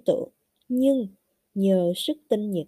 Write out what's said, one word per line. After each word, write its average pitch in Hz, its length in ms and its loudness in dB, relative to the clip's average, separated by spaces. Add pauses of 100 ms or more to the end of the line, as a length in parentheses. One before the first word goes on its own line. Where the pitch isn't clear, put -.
tượng, 170 240 0 (400)
nhưng 254 380 0 (480)
nhờ 190 400 2
sức 302 220 -6 (100)
tin 214 240 -2
nhiệt 170 160 -4